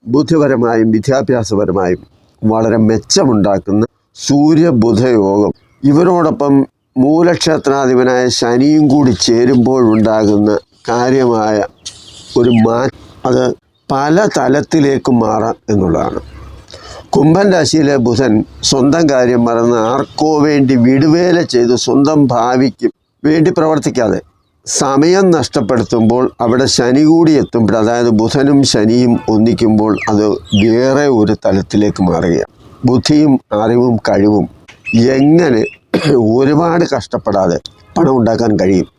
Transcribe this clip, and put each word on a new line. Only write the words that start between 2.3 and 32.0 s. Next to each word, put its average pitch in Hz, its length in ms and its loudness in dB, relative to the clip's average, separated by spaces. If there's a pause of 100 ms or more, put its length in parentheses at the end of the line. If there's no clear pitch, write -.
വളരെ 110 400 0
മെച്ചമുണ്ടാക്കുന്ന 107 1040 0 (300)
സൂര്യബുധയോഗം, 117 1400 2 (320)
ഇവരോടൊപ്പം 151 680 2 (420)
മൂലക്ഷേത്രാധിപനായ 139 1300 0
ശനിയും 131 580 0
കൂടി 135 240 2 (100)
ചേരുമ്പോഴുണ്ടാകുന്ന 110 1300 2 (340)
കാര്യമായ 120 720 0 (760)
ഒരു 123 220 2
മാറ്റം, 113 420 0 (260)
അത് 127 180 0 (460)
പല 151 440 0
തലത്തിലേക്കും 135 840 0
മാറാം 110 360 -2 (140)
എന്നുള്ളതാണ്. 92 500 -2 (920)
കുംഭൻ 160 400 2
രാശിയിലെ 156 460 0
ബുധൻ 120 360 0 (300)
സ്വന്തം 143 460 0
കാര്യം 123 340 0
മറന്ന് 117 420 0
ആർക്കോ 143 560 -4
വേണ്ടി 139 400 0
വിടുവേല 160 640 2
ചെയ്ത് 120 320 0
സ്വന്തം 139 500 0
ഭാവിക്ക് 123 600 -2 (360)
വേണ്ടി 160 280 0
പ്രവർത്തിക്കാതെ 131 680 -2 (460)
സമയം 156 680 0
നഷ്ടപ്പെടുത്തുമ്പോൾ 120 920 0 (180)
അവിടെ 120 260 0
ശനി 131 360 0
കൂടി 160 380 4
എത്തുമ്പോൾ, 113 340 -2
അതായത് 117 380 0
ബുധനും 139 500 0
ശനിയും 120 500 0 (160)
ഒന്നിക്കുമ്പോൾ 110 640 0 (160)
അത് 107 160 0 (340)
വേറെ 127 460 0 (120)
ഒരു 104 240 0
തലത്തിലേക്ക് 101 640 -2